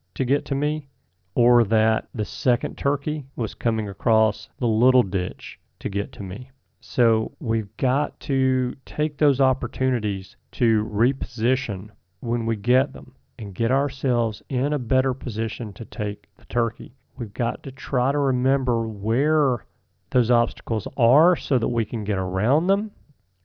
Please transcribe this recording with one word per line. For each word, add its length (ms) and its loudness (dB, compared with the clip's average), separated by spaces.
to 100 -2
get 200 0
to 100 -4
me, 340 -4
or 300 6
that 500 0
the 100 -4
second 540 -2
turkey 560 -4
was 200 -4
coming 340 -2
across 600 0
the 80 0
little 340 4
ditch 560 -4
to 80 -4
get 240 -4
to 100 -10
me. 280 -8
So 560 0
we've 360 -2
got 440 -2
to 540 0
take 320 -4
those 240 2
opportunities 960 0
to 320 2
reposition 1040 -2
when 240 -2
we 120 -2
get 360 2
them 220 -14
and 160 -10
get 160 0
ourselves 760 -2
in 240 -2
a 80 -2
better 340 2
position 600 -6
to 100 -10
take 420 -6
the 100 -20
turkey. 460 -2
We've 160 -8
got 300 -4
to 80 -10
try 400 -2
to 80 -2
remember 680 2
where 800 0
those 200 2
obstacles 680 0
are 400 4
so 200 -2
that 120 0
we 160 0
can 200 -6
get 140 -2
around 480 0
them, 240 0